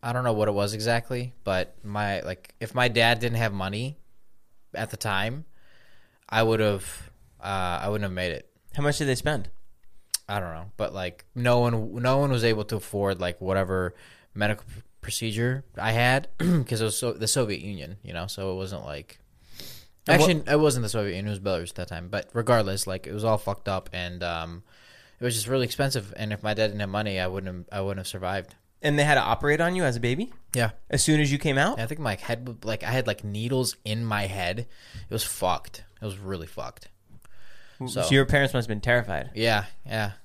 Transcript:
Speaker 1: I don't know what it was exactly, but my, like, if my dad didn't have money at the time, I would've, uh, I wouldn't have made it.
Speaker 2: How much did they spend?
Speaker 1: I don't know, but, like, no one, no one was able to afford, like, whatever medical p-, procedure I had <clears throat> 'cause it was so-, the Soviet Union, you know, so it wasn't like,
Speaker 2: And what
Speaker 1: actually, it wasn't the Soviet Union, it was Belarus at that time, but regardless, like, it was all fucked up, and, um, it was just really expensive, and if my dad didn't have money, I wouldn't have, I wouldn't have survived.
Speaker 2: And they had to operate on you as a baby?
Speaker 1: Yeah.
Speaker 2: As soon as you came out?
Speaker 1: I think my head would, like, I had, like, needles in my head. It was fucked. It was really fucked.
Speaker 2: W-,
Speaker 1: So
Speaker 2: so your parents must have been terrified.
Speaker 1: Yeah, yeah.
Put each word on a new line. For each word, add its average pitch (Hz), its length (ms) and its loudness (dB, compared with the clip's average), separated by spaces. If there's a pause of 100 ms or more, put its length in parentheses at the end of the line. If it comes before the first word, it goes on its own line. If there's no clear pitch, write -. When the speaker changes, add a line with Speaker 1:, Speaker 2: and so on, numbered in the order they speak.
Speaker 1:
I 120 120 -4
don't 123 100 0
know 120 100 4
what 107 140 4
it 104 60 2
was 101 200 2
exactly, 117 600 0 (100)
but - 400 0
my, 104 380 -2
like, - 380 -8
if 113 140 -8
my 123 140 4
dad 117 320 6
didn't 117 180 0
have 113 160 0
money 101 440 -4 (760)
at 110 180 -4
the - 60 -10
time, 110 480 -2 (840)
I 113 140 4
would've, 107 680 2 (300)
uh, 92 400 -2
I 101 80 -2
wouldn't 104 140 -2
have 95 100 -4
made 90 180 -2
it. - 180 -8 (240)
Speaker 2:
How - 100 0
much 143 160 2
did 147 80 0
they 131 80 2
spend? - 340 -2 (800)
Speaker 1:
I 101 100 -2
don't 87 140 -6
know, 87 240 -10
but, 107 160 -2
like, 90 320 -6 (100)
no 123 240 6
one, 117 420 2
no 131 160 4
one 139 140 4
was 120 120 2
able 107 220 4
to 113 120 -4
afford, 98 420 0
like, 90 220 -2
whatever 92 540 0 (380)
medical 104 340 0
p-, - 140 -14 (200)
procedure 117 600 -2 (140)
I 110 160 0
had 123 400 4
<clears throat> - 60 -4
'cause 151 420 4
it - 20 2
was 107 140 0
so-, 120 160 -2
the 107 140 -2
Soviet 104 340 0
Union, 92 420 -10
you - 100 -12
know, 85 140 -6
so 95 240 -4
it 90 40 -4
wasn't 95 300 -6
like, 73 340 -12 (840)
Speaker 2:
And 143 140 6
what 165 100 8
Speaker 1:
actually, 151 240 2
it 151 60 6
wasn't 131 240 4
the 107 60 -2
Soviet 101 260 -2
Union, 98 120 -2
it - 20 -2
was 101 100 -4
Belarus 90 300 -2
at - 60 -14
that 90 120 -6
time, 87 220 -8
but 101 240 -4
regardless, 110 540 2
like, 95 200 -6
it 73 60 -8
was 104 100 -4
all 110 140 4
fucked - 320 -4
up, 92 240 -2
and, 90 280 -6
um, 85 420 -4 (560)
it - 60 -6
was 123 100 2
just 110 120 -2
really 127 180 2
expensive, 117 500 -2
and 107 160 -4
if 101 120 -6
my 107 100 0
dad 110 140 2
didn't 104 140 -2
have 98 80 -2
money, 101 300 -2
I 90 80 0
wouldn't 95 260 -4 (160)
have, 101 100 -6
I - 20 -2
wouldn't 95 180 -2
have 92 80 -8
survived. 92 460 -4 (300)
Speaker 2:
And 147 160 2
they 143 40 6
had 147 120 6
to 131 60 4
operate 147 380 2
on 175 160 2
you 185 80 0
as 127 120 2
a 117 40 -4
baby? 127 320 0 (220)
Speaker 1:
Yeah. 117 180 2 (200)
Speaker 2:
As - 120 4
soon 151 160 6
as 147 120 4
you 143 80 0
came 139 180 2
out? 170 220 2
Speaker 1:
I 113 80 -2
think 143 120 -6
my 123 160 0
head 120 320 -6
would, 117 160 -12
like, 110 200 -2
I 107 80 -2
had, 123 160 2
like, 104 160 -2
needles 117 600 0
in 110 220 -2
my 104 220 0
head. 95 320 -2
It - 540 -10
was 110 100 0
fucked. - 600 -2 (160)
It 110 60 -10
was 98 140 -8
really 95 260 -6
fucked. - 440 -12 (880)
Speaker 2:
W-, 127 120 -8
Speaker 1:
So 101 120 -2
Speaker 2:
so 92 100 4
your 135 120 8
parents 139 280 4
must 120 140 0
have 113 80 -2
been 104 60 -6
terrified. 107 520 0
Speaker 1:
Yeah, 107 320 4 (200)
yeah. 110 260 -2 (140)